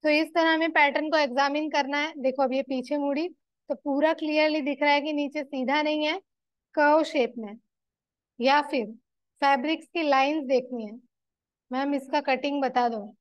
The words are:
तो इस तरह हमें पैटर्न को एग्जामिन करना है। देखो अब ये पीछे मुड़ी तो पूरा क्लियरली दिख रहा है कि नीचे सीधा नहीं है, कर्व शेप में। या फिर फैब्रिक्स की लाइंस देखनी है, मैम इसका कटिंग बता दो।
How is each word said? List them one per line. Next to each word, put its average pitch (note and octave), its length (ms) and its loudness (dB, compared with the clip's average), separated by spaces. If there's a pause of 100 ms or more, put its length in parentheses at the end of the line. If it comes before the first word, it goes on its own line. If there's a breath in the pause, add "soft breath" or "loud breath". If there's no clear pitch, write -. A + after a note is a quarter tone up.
तो D#4 60 2
इस D#4 260 2
तरह D#4+ 200 4
हमें D#4+ 160 0
पैटर्न D#4 400 2
को D#4+ 60 2
एग्जामिन C#4+ 540 0
करना C#4+ 280 -2
है। D#4 180 -4
देखो C4 260 -2
अब C4 100 0
ये C4+ 100 -2
पीछे C4+ 360 -4
मुड़ी C#4+ 300 -2 (400)
तो D4 60 -4
पूरा C#4+ 380 0
क्लियरली D#4 480 0
दिख C#4 220 -4
रहा D4 100 4
है C#4+ 80 4
कि D4+ 120 -4
नीचे D4 320 -4
सीधा C#4 380 -2
नहीं D4+ 240 -2
है, E4+ 140 -2 (540)
कर्व D4+ 280 4
शेप B3+ 360 -2
में। G#3+ 180 -12 (840)
या C4+ 220 4
फिर C#4 240 -4 (540)
फैब्रिक्स C#4+ 460 0
की E4+ 160 -4
लाइंस C#4+ 420 2
देखनी B3 420 -2
है, A3+ 140 -16 (720)
मैम C#4 220 -2
इसका C#4 260 -2
कटिंग C#4+ 420 -2
बता B3 260 0
दो। G#3+ 320 -8